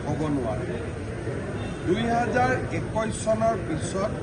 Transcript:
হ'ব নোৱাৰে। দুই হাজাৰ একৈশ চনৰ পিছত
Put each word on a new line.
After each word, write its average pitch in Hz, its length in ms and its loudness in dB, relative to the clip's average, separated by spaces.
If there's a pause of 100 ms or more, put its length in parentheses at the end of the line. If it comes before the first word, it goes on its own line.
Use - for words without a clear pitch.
হ'ব 147 160 -2 (160)
নোৱাৰে। 123 320 0 (1200)
দুই 208 160 4 (120)
হাজাৰ 247 360 4 (280)
একৈশ 214 340 0 (100)
চনৰ 220 320 4 (120)
পিছত - 440 0 (120)